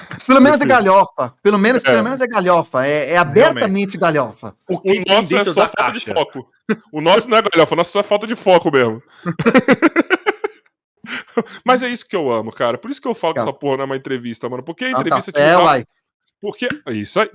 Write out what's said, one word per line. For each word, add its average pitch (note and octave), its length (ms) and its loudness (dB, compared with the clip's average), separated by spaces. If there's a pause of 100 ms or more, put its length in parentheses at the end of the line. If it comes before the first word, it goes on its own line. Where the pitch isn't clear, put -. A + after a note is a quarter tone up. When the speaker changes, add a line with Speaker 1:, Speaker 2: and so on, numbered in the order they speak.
(280)
Speaker 1:
Pelo C4+ 140 6
menos D4 160 6
é - 80 -6
Speaker 2:
Prefiro. - 40 2 (160)
Speaker 1:
galhofa. F#3 560 2
Pelo G#3 160 2
menos, A#3+ 260 2
Speaker 2:
É. - 80 0
Speaker 1:
pelo A3+ 120 2
menos B3+ 180 -4
é B3+ 60 0
galhofa. F3+ 580 0
É, C#3+ 60 -2
é D3 220 -2
Speaker 3:
Realmente. F3 280 2
Speaker 1:
abertamente G3+ 560 0
galhofa. C#3 580 -4 (140)
Speaker 3:
O F3 100 -6
que F#3+ 120 -2
Speaker 2:
O - 20 2
Speaker 3:
tem F#3 100 -2 (120)
Speaker 2:
nosso G#3+ 180 0
é - 40 2
Speaker 3:
dentro G3 160 0
Speaker 2:
só F3 80 2
Speaker 3:
da - 140 2
Speaker 2:
falta G#3 240 -4
de - 60 -14
Speaker 3:
caixa? G3 140 -4
Speaker 2:
foco. C3+ 280 -6 (440)
O D3+ 100 -8
nosso F#3+ 260 2
não A3 100 2
é A3+ 40 4
galhofa, F#3+ 320 2
o D3 40 0
nosso E3+ 120 -2
é - 40 -10
só G3+ 140 0
falta G#3 200 -2
de A#3 80 -6
foco F#3 360 2
mesmo. A#2+ 300 0 (240)
<laughs> B3+ 840 2 (1600)
Mas B3 160 2
é B3+ 80 -4
isso A#3+ 180 -10
que - 80 -6
eu D3+ 140 -2
amo, A2 220 -4
cara. A#2+ 260 -2
Por A#3 140 -12
isso C#4+ 100 -12
que - 60 -10
eu A#3+ 80 -4
falo D#3+ 180 -4
que C3+ 60 -4
Speaker 1:
Tá. A2+ 80 -2
Speaker 2:
essa C#3 60 -4
porra C#3 240 -4
não C#3 60 -6
é - 20 -6
uma C3+ 120 -6
entrevista, A#2+ 520 -8
mano. B2 140 -10
Porque E3+ 220 -12
a B3+ 40 -6
Speaker 1:
Ah, B3+ 40 -4
tá. B3+ 80 -2
Speaker 2:
entrevista - 300 -4
te D3 80 -2
Speaker 1:
É, D3+ 140 4
Speaker 2:
dá F3+ 100 6
Speaker 1:
uai. C#3+ 220 2 (540)
Speaker 2:
Porque, G#3 280 -6 (220)
isso G#2+ 300 -4
aí, G#3+ 160 0